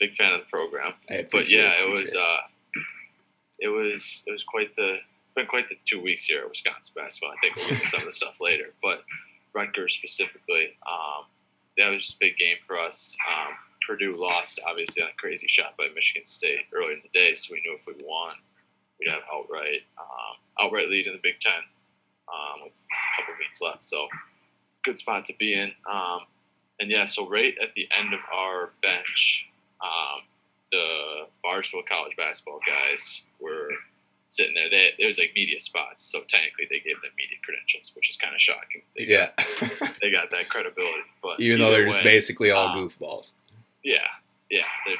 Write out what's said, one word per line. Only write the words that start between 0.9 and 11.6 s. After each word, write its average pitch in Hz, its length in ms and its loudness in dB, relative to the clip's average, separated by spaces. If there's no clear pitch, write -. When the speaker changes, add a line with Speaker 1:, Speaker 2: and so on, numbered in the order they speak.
Speaker 2:
I 98 100 -4
Speaker 1:
But 98 240 2
Speaker 2:
appreciate 104 200 6
Speaker 1:
yeah, 98 120 6
Speaker 2:
it, 87 80 4
Speaker 1:
it 95 100 2
was, 101 80 2
Speaker 2:
appreciate 92 200 0
it. 87 40 2
Speaker 1:
uh, 85 140 2
it 104 80 0
was, 104 580 0
it 101 60 -8
was 104 120 -8
quite 107 300 -4
the, 95 240 0
it's - 100 -18
been 127 140 0
quite 123 220 0
the - 160 -12
two 101 160 0
weeks 90 240 0
here 76 160 0
at 60 80 -8
Wisconsin - 480 -6
basketball. 69 400 -6
I - 40 -12
think - 140 2
we'll - 140 -2
get 123 140 0
to - 40 0
some - 140 0
of - 60 -8
the - 60 -6
stuff - 280 -2
later, 80 420 0
but 95 220 -2
Rutgers 101 400 -2
specifically, - 840 -2
um, 76 360 -6